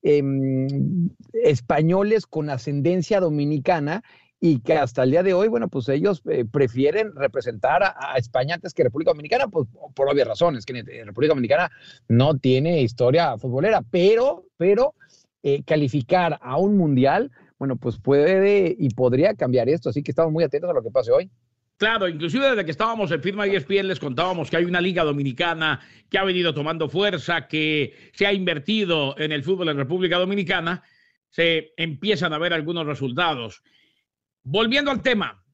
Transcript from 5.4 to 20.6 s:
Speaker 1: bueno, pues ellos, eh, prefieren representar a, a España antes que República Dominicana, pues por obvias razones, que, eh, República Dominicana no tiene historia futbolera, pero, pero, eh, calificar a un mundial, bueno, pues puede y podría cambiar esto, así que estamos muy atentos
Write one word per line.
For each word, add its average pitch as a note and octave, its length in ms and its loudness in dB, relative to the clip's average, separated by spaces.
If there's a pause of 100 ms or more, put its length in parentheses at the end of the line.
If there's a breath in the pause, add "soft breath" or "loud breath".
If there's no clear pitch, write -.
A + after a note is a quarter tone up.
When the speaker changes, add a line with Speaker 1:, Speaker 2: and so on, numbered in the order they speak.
Speaker 1:
bueno, A3+ 200 -2
pues C3 220 -6
ellos, E3 360 0
eh, C#3 240 -2
prefieren D3 640 0
representar C3+ 680 0
a, F#3+ 160 0
a C3 180 -6
España C3 380 -2
antes E3+ 180 -12
que E3+ 100 0
República D3 280 0
Dominicana, E3 380 0
pues D3+ 200 -2 (260)
por C#3 140 2
obvias C#3+ 180 4
razones, A#2 380 0
que, B2 140 -8
eh, A#2 260 -14
República B2 280 0
Dominicana C#3 380 0 (380 loud breath)
no C3 300 4
tiene C#3+ 420 2
historia B2+ 560 2
futbolera, C#3 540 0
pero, A3+ 560 2 (100)
pero, G#3 380 2 (480 soft breath)
eh, C#3 220 0
calificar D3+ 760 0
a B2+ 160 -6
un G3 220 2
mundial, D3+ 520 2 (280 soft breath)
bueno, C3+ 180 -4
pues A#2+ 220 -6
puede F#3 800 4
y D3 100 0
podría C3 460 2
cambiar B2+ 340 0
esto, D3 220 -2
así C#3+ 120 -4
que - 100 -8
estamos E3 200 0
muy E3 120 0
atentos D3 260 -2